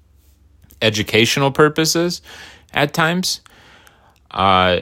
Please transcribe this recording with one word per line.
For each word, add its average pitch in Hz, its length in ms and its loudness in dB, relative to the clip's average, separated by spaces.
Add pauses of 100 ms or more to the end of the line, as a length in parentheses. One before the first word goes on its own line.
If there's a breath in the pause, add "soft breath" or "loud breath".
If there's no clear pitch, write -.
(800)
educational 113 720 0
purposes 160 720 0 (520 loud breath)
at 147 200 -2
times. 170 480 -2 (880 soft breath)
Uh, 92 520 2